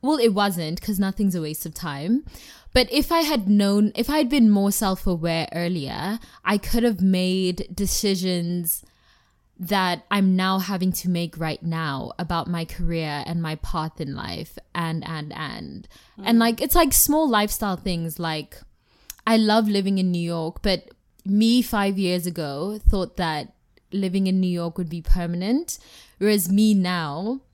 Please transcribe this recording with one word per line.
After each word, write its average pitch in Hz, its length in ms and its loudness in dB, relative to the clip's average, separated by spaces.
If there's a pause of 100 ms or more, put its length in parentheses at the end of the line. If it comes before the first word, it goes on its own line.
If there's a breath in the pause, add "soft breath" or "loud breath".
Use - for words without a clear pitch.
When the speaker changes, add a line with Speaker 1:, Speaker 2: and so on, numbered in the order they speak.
Speaker 1:
Well, 294 180 2
it 233 140 -2
wasn't, 180 480 -2
'cause 202 200 -4
nothing's 190 340 0
a 170 80 -4
waste 151 240 -8
of 156 80 -12
time. 170 500 -4 (480 loud breath)
But 247 200 4
if 285 180 0
I 330 120 4
had 285 260 0
known, 202 480 4
if 233 120 -2
I 302 100 2
had 269 100 2
been 247 200 6
more 202 220 4
self-aware 170 840 -2
earlier, 175 680 -4 (240 loud breath)
I 208 140 2
could 233 260 0
have 214 160 0
made 185 760 0
decisions 175 1080 -2 (760 soft breath)
that 185 520 -2
I'm 190 260 4
now 190 220 0
having 185 340 -2
to 180 160 -4
make 170 300 -4
right 156 240 -6
now 160 560 -4
about 165 280 -4
my 170 200 -4
career 160 600 -2
and 170 140 -2
my 160 160 -4
path 160 460 -4
in 143 120 -6
life - 440 -10 (160)
and, 165 340 -4
and, 160 240 -8
and. 117 560 -12 (340 soft breath)
And, 233 140 4
Speaker 2:
Mm. 226 40 8
Speaker 1:
like, 226 200 2
it's, - 140 0
like, 320 180 6
small 311 340 4
lifestyle 208 520 0
things. 165 400 -4
Like, 156 420 -6 (680 loud breath)
I 226 120 4
love 214 280 4
living 196 300 2
in 185 160 2
New 175 80 0
York, 170 400 -4
but 185 300 -2 (340)
me 226 380 4
five 196 360 0
years 180 280 0
ago 165 600 -6
thought 185 300 2
that 160 380 -2 (380)
living 190 340 0
in 190 140 4
New 185 60 2
York 170 300 -2
would 170 140 -6
be 170 100 -8
permanent, 180 760 0 (400 loud breath)
whereas 202 340 2
me 214 220 6
now 180 680 -2 (140)